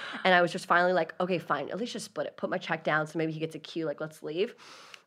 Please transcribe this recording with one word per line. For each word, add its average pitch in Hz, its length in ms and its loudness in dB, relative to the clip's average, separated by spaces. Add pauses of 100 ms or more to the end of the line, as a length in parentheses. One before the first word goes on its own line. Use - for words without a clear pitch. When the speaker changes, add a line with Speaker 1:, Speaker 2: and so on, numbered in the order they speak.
Speaker 1:
<gasps> - 160 -10
Speaker 2:
And 185 100 8
I 175 80 8
was 170 100 2
just 180 140 -6
finally 180 260 6
like, 165 280 2
"Okay, 180 180 0
fine. 147 320 -2
At - 80 -6
least 233 140 -6
just 220 120 -10
split - 240 -6
it. - 80 -14
Put - 140 -6
my 185 80 -2
check 165 260 -4
down 156 240 2
so 170 100 -6
maybe 160 140 0
he 156 80 -6
gets 160 160 -6
a 147 40 -10
cue. 160 260 -6
Like, 143 140 -6
let's 156 220 -10
leave." 165 320 -4 (520)